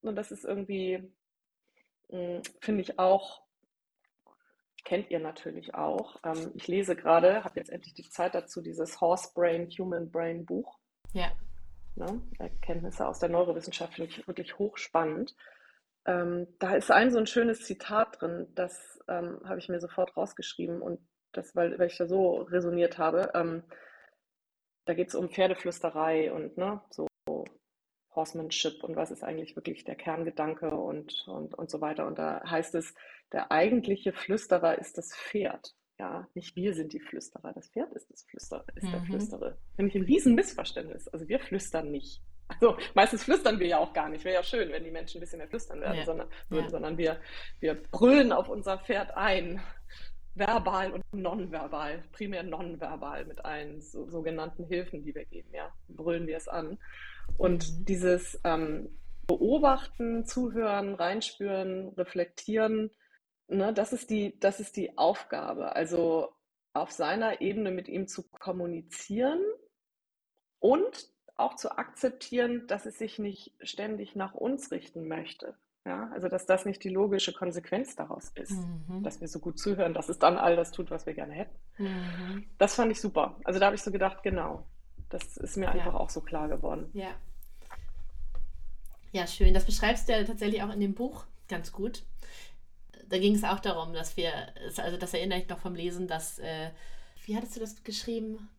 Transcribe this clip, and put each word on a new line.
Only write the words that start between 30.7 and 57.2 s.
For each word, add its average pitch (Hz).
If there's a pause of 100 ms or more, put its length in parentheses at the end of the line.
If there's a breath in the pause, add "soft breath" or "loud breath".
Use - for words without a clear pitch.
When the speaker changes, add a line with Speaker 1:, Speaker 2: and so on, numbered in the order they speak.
Speaker 1:
und, 151
und, 156
und 165
so 156
weiter. 156
Und -
da -
heißt 165
es, 165 (380 loud breath)
der -
eigentliche 196
Flüsterer 175
ist -
das -
Pferd. - (240)
Ja, 180
nicht -
wir 185
sind 156
die 151
Flüsterer, -
das -
Pferd -
ist -
das -
Flüster-, - (100)
ist 185
der 175
Speaker 2:
Mhm. 175
Speaker 1:
Flüsterer. 196 (180)
Nämlich 196
ein 190
Riesenmissverständnis. 240
Also 165
wir 226
flüstern 165
nicht. - (260)
Also - (180 loud breath)
meistens 214
flüstern 226
wir 175
ja 170
auch 156
gar 151
nicht. 156
Wäre 185
ja 180
schön, 190
wenn 156
die 165
Menschen 165
ein -
bisschen 170
mehr 156
flüstern 147
werden, 151
Speaker 2:
Ja. 156
Speaker 1:
sondern, 165 (200 loud breath)
würden, 156
Speaker 2:
Ja. -
Speaker 1:
sondern 156
wir, 160 (400 loud breath)
wir 156 (180)
brüllen 247
auf -
unser 196
Pferd 202
ein. 190 (760 loud breath)
Verbal 190
und 190 (100)
nonverbal, 165
primär 196
nonverbal 156
mit 151
allen 151
so, -
sogenannten 165
Hilfen, 175
die 147
wir -
geben, -
ja, 151 (160)
brüllen 165
wir 156
es 165
an. 165 (580 loud breath)